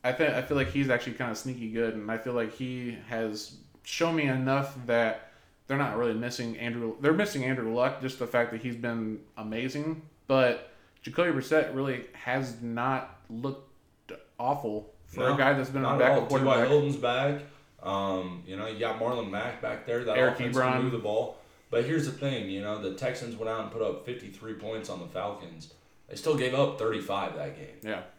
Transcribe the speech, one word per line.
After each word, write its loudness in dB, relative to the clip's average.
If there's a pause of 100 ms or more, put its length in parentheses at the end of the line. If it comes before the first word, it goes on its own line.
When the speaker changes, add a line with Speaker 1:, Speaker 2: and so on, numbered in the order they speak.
Speaker 1:
I 4
thi-, 2
I 2
feel 0
like 2
he's 2
actually 2
kinda -4
sneaky -6
good, 0
and -6
I -2
feel -4
like 0
he -6 (140)
has -4 (260)
shown 0
me 2
enough 2 (100)
that 2 (340)
they're 0
not 0
really 2
missing -4
Andrew. -4
They're 6
missing 2
Andrew 0
Luck, 2
just -6
the -2
fact 2
that -8
he's -6
been -4 (160)
amazing. -4 (240)
But 4 (320)
Jacoby 0
Brissett 2
really -2
has -4
not -2 (140)
looked -6 (720)
awful -2 (140)
for -4
a 6
Speaker 2:
No, 4
Speaker 1:
guy 8
that's 0
been -2
a -
Speaker 2:
not 2
at 8
Speaker 1:
backup 6
Speaker 2:
all. -4
T 2
Y 6
Speaker 1:
quarterback. 6
Speaker 2:
Hilton's 6
back. 2 (420)
Um, -2
you -10
know, -6
you -8
got -2
Marlon 0
Mack -4
back -6
there. 0
That 2
Speaker 1:
Eric 6
Speaker 2:
offense -2
Speaker 1:
Ebron. 4
Speaker 2:
can 2
move 0
the -4
ball. 0 (340)
But 2
here's 0
the -4
thing, -4
you -6
know, -4
the -4
Texans -6
went -4
out -2
and -8
put -6
up -2
fifty-three -10
points -8
on -8
the -10
Falcons. -8 (340)
They -14
still 0
gave 2
up 2
thirty-five -2
that -8
game. -16
Speaker 1:
Yeah. -4 (180)